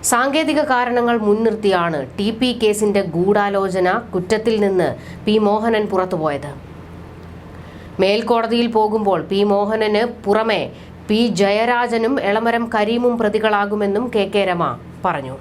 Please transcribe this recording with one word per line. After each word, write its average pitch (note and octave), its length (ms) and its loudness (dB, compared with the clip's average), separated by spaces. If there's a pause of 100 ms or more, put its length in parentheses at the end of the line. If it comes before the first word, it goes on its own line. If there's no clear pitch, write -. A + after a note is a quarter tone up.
സാങ്കേതിക C#4+ 520 2 (100)
കാരണങ്ങൾ A#3+ 460 0 (100)
മുൻനിർത്തിയാണ് G#3 720 2 (200)
ടി G3+ 100 0 (100)
പി B3 240 0
കേസിന്റെ G#3 380 2 (140)
ഗൂഢാലോചന G3 760 2 (240)
കുറ്റത്തിൽ A3 420 0 (100)
നിന്ന് F3+ 240 2 (360)
പി G#3+ 120 4 (100)
മോഹനൻ G#3+ 440 2
പുറത്തുപോയത്. D#3 600 -2 (1500)
മേൽക്കോടതിയിൽ A3+ 680 2 (100)
പോകുമ്പോൾ G#3+ 440 2 (100)
പി G3 120 2
മോഹനന് G#3 600 2 (200)
പുറമെ G#3 360 2 (480)
പി A3+ 180 4 (140)
ജയരാജനും A#3 760 2 (140)
എളമരം A#3 460 0
കരീമും A#3 420 2
പ്രതികളാകുമെന്നും G#3 960 0
കെ G3+ 100 2 (100)
കെ G3+ 160 4
രമ D#3+ 240 0 (300)
പറഞ്ഞു. C#3 360 -4